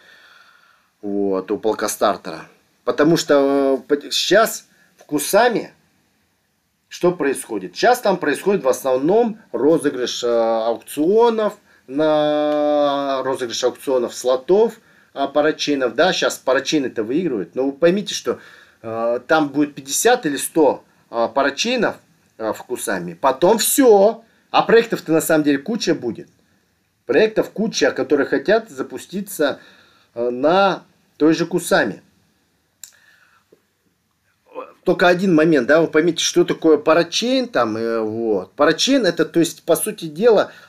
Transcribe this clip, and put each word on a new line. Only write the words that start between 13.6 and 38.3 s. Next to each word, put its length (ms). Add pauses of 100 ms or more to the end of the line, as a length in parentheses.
аукционов 500
слотов, 640 (340)
а, 140
парачейнов. 680
Да, 180
щас 240
парачейны-то 640
выигрывают. 520
Но 100
вы 80
поймите, 400
что, 260 (440)
э, 440
там 220
будет 260
пятьдесят 500
или 120
сто, 460 (260)
а, 180
парачейнов, 680 (420)
а, 160
в 100
Кусаме. 560
Потом 380
все. 640 (280)
А 100
проектов-то 500
на 100
самом 220
деле 140
куча 380
будет. 320 (800)
Проектов 420
куча, 420
которые 360
хотят 420
запуститься, 920 (540)
э, 160
на 540 (340)
той 160
же 140
Кусаме. 560 (2750)
Только 240
один 260
момент, 340
да, 120
вы 80
поймите, 340
что 220
такое 340
парачейн, 680
там, 300
э, 240
вот. 500